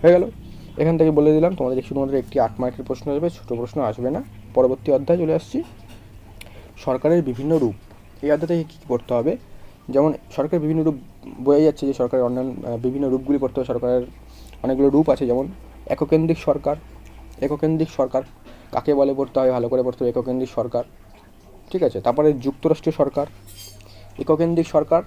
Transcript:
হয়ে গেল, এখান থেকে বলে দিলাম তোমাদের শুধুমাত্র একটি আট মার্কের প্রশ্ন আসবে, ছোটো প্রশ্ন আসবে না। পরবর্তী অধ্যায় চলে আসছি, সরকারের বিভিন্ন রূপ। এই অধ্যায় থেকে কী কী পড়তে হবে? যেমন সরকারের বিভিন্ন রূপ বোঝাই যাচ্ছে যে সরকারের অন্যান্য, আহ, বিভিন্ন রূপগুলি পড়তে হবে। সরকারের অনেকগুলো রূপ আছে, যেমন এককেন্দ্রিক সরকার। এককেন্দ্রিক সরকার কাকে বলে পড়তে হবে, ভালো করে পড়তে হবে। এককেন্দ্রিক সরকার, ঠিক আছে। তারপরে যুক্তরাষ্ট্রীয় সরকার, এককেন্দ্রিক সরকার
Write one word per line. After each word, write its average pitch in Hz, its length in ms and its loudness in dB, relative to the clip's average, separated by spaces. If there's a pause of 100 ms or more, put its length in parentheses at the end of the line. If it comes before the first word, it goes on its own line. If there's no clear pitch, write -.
হয়ে 180 120 8
গেল, 185 180 4 (460)
এখান 160 200 2
থেকে 160 140 6
বলে 151 220 6
দিলাম 170 220 4
তোমাদের 131 280 -2
শুধুমাত্র 135 320 -4
একটি 135 240 -2
আট 113 200 2
মার্কের 127 260 -4
প্রশ্ন 139 300 -6
আসবে, 165 140 -2
ছোটো - 260 -8
প্রশ্ন 120 260 -6
আসবে 120 300 -2
না। 214 120 -6 (300)
পরবর্তী 127 380 2
অধ্যায় 139 280 2
চলে 160 140 0
আসছি, 247 300 -4 (1120)
সরকারের 156 440 0
বিভিন্ন 135 360 -2
রূপ। 117 160 0 (480)
এই 143 100 0
অধ্যায় 156 160 0
থেকে 170 160 0
কী 156 60 -10
কী - 180 -20
পড়তে 120 260 -4
হবে? 196 240 0 (520)
যেমন 139 240 2 (180)
সরকারের 151 280 -2
বিভিন্ন 156 240 0
রূপ 156 120 0 (440)
বোঝাই 143 240 4
যাচ্ছে 147 240 2
যে 139 60 0
সরকারের 127 320 0
অন্যান্য, 127 420 -4
আহ, 117 100 -4
বিভিন্ন 131 320 -2
রূপগুলি 135 280 0
পড়তে 135 220 -2
হবে। 127 80 -4
সরকারের 123 400 -2 (560)
অনেকগুলো 135 260 4
রূপ 151 200 4
আছে, 131 180 2
যেমন 127 200 0 (380)
এককেন্দ্রিক 160 520 2
সরকার। 147 380 -2 (680)
এককেন্দ্রিক 156 480 0
সরকার 131 340 -2 (480)
কাকে 127 220 0
বলে 139 200 4
পড়তে 135 260 -2
হবে, 131 120 4
ভালো 120 180 -2
করে 127 140 2
পড়তে 123 200 -4
হবে। 123 60 2
এককেন্দ্রিক 127 400 -4
সরকার, 120 340 -4 (880)
ঠিক 180 120 -2
আছে। 104 180 0
তারপরে 147 320 2
যুক্তরাষ্ট্রীয় 139 600 -2
সরকার, 143 320 -2 (920)
এককেন্দ্রিক 165 480 0
সরকার 165 400 2